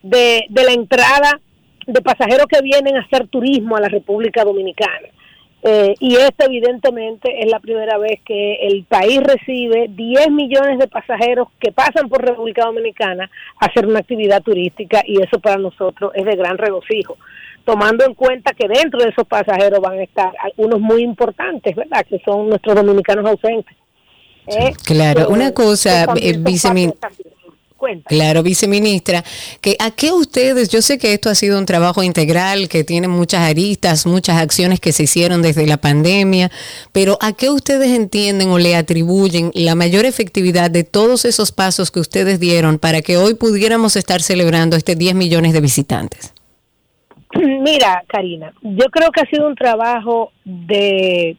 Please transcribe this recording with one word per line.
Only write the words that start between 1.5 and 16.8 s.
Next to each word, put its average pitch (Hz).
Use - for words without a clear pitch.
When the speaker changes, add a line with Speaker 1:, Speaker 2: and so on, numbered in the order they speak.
Speaker 1:
de 247
pasajeros 262
que 285
vienen 269
a 247
hacer 247
turismo 233
a 214
la 202
República 208
Dominicana. 190
Eh, 208
y 254
esta, 269
evidentemente, 240
es 220
la 220
primera 220
vez 214
que 208
el 196
país 220
recibe 247
diez 240
millones 277
de 262
pasajeros 240
que 214
pasan 285
por 247
República 233
Dominicana 220
a 208
hacer 214
una 220
actividad 202
turística, 190
y 196
eso 190
para 196
nosotros 190
es 190
de 208
gran 180
regocijo, 202